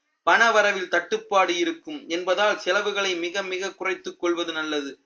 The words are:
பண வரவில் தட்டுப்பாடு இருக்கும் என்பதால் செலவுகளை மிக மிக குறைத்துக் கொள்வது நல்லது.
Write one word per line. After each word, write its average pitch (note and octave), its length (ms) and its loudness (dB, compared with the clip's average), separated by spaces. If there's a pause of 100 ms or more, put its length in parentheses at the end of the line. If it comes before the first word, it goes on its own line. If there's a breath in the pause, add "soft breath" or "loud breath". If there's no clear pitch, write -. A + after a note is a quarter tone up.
(220)
பண G#3+ 280 6
வரவில் G3+ 380 2
தட்டுப்பாடு F#3 680 0
இருக்கும் D#3+ 520 -4
என்பதால் F3+ 500 0
செலவுகளை G3 580 0
மிக F3 260 -4
மிக F#3 320 -8
குறைத்துக் F#3 440 -6
கொள்வது E3+ 340 -2
நல்லது. D3+ 540 -6